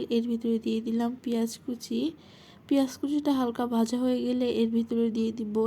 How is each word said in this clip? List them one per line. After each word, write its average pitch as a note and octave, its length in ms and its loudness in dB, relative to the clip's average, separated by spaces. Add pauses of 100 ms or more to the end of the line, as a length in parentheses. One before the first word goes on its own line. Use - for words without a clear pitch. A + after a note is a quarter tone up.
এর A#3 180 2
ভিতরে A#3 320 0
দিয়ে A3 220 -2
দিলাম A#3 380 0
পেঁয়াজ A3+ 380 -2
কুচি। A#3 420 -6 (640)
পেঁয়াজ C4+ 320 2
কুচিটা D4 380 0
হালকা B3 340 0
ভাজা A3+ 320 2
হয়ে B3+ 220 2
গেলে B3 320 0
এর A3+ 160 2
ভিতরে A#3 420 2
দিয়ে A3+ 220 0
দিব G#3+ 220 -4 (120)